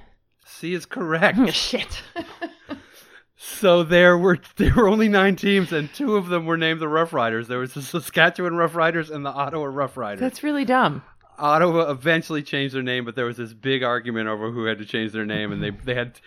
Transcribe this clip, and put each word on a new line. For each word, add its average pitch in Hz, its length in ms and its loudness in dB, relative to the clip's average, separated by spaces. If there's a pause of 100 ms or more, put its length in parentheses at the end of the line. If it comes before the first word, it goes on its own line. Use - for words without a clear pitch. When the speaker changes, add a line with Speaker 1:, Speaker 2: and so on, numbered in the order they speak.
(460)
Speaker 1:
C - 260 -10
is 170 140 -6
correct. 175 520 0 (100)
Speaker 2:
<laughs> 160 60 0
Shit. - 480 -4 (140)
<laughs> 339 80 -10 (1120)
Speaker 1:
So 175 440 4
there 175 360 6
were, 175 200 4 (180)
there - 180 4
were 226 140 6
only 220 200 4
nine 196 280 4
teams, 196 360 2
and 151 200 -4
two 247 240 0
of 185 120 -2
them 170 180 -2
were 165 100 0
named 165 240 0
the 156 80 -4
Rough 160 240 0
Riders. 113 360 -2
There 123 100 -4
was 127 160 -6
the 143 80 -10
Saskatchewan 170 720 0
Rough 165 180 0
Riders 165 360 0
and 147 140 -8
the 139 60 -4
Ottawa 139 360 -4
Rough 135 300 -4
Riders. 123 240 -8
Speaker 2:
That's 254 220 -4
really 294 220 -2
dumb. 208 380 0 (360)
Speaker 1:
Ottawa 160 520 2
eventually 156 520 -2
changed 139 320 -4
their 135 80 -2
name, 127 220 -4
but 117 100 -10
there 123 120 -2
was 120 100 -6
this 117 160 -10
big 127 300 -2
argument 120 460 -2
over 110 220 -4
who 117 140 -6
had 110 140 -2
to 104 80 -12
change 110 260 -4
their 110 140 -6
name, 107 260 -4
and 101 100 -6
they, 104 80 -4
they 123 240 -8
had, 123 320 -8